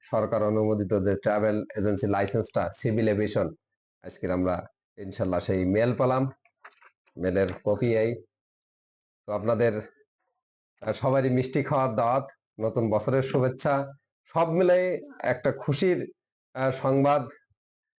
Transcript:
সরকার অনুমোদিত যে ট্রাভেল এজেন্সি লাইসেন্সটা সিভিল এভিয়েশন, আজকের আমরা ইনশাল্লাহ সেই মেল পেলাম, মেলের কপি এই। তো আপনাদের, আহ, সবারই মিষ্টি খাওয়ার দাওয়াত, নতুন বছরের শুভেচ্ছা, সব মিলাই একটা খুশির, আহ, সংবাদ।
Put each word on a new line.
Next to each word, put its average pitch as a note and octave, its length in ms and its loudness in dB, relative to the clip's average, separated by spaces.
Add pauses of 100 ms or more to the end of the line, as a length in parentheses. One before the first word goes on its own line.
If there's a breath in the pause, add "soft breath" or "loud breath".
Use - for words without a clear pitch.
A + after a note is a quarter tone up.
সরকার G#2+ 420 0
অনুমোদিত G#2+ 560 2
যে G2 160 2
ট্রাভেল G#2+ 480 0 (140)
এজেন্সি G2+ 300 0
লাইসেন্সটা G2+ 680 -2
সিভিল A2 320 0
এভিয়েশন, G#2 480 0 (480)
আজকের F2+ 280 -8
আমরা F2+ 340 -2 (320)
ইনশাল্লাহ F#2+ 420 -4
সেই F#2 260 0
মেল G#2+ 280 2
পেলাম, C3 380 0 (880)
মেলের F2+ 300 0 (180)
কপি A2 320 2
এই। A#2 260 0 (1040)
তো - 60 -10
আপনাদের, G#2+ 500 0 (1000)
আহ, A2 120 -4
সবারই C3+ 360 0
মিষ্টি B2+ 340 0
খাওয়ার C3 320 0
দাওয়াত, A#2+ 320 0 (320)
নতুন A2+ 300 0
বছরের B2+ 320 2
শুভেচ্ছা, C3+ 680 0 (380)
সব E3 240 0
মিলাই F3+ 520 2 (180)
একটা C3 320 0
খুশির, D#3 600 0 (420)
আহ, C3 180 0
সংবাদ। C#3 560 2 (720)